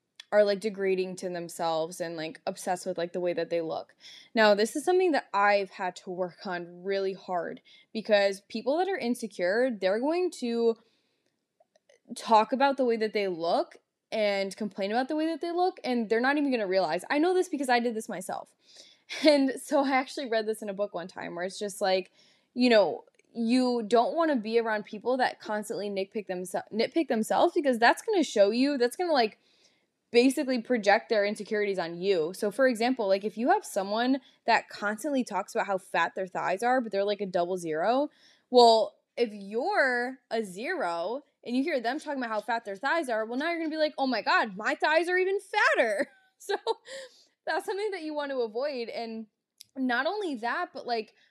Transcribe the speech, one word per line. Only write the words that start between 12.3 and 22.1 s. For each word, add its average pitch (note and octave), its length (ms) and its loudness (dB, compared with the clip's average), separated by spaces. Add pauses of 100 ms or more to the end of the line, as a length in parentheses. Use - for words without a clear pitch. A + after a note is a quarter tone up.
about C4+ 240 2
the C4+ 80 0
way A#3 120 2
that G#3+ 160 -2
they G#3 160 0
look F3+ 480 -2 (360)
and G3+ 440 0
complain G3+ 360 -4
about B3+ 160 0
the D#4 80 -4
way D#4 100 0
that E4 140 -4
they F4 100 -4
look, F4+ 320 0
and A#3+ 260 -2
they're A3+ 120 2
not C4+ 160 2
even C#4+ 140 0
gonna A3 180 0
realize. F3+ 420 0
I C#4+ 80 2
know F4 160 4
this F4+ 140 2
because C#4 200 -2
I A#3+ 120 4
did A#3 140 -2
this A3 140 -8
myself. F#3 460 -8
<laughs> - 720 -4
And C#4 340 6
so C#4 220 0
I C4+ 60 0
actually C4+ 380 -2
read A3 180 -2
this G#3+ 160 -4
in G#3+ 60 -8
a G3 60 -6
book G3+ 200 -4
one F3 140 -8
time E3+ 260 -10
where E3+ 100 -6
it's F#3+ 140 -8
just G3+ 220 -8
like, F#3+ 320 0 (420)